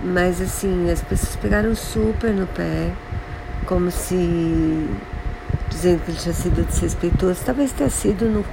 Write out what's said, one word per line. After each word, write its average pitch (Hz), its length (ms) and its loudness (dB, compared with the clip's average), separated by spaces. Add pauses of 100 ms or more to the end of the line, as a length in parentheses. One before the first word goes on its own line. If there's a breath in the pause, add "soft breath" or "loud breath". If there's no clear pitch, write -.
Mas, 180 320 2
assim, 185 520 0
as 165 100 0
pessoas - 340 -2
pegaram 208 400 2
super 220 560 0
no 190 140 2
pé, 165 460 -2 (720)
como 180 240 2
se 165 960 2 (800)
dizendo 175 380 2
que 175 60 -4
ele 165 80 -4
tinha 170 140 -2
sido 170 320 2
desrespeitoso. 180 800 2
Talvez 262 280 0
tenha 277 180 0
sido 208 360 0
no 214 280 2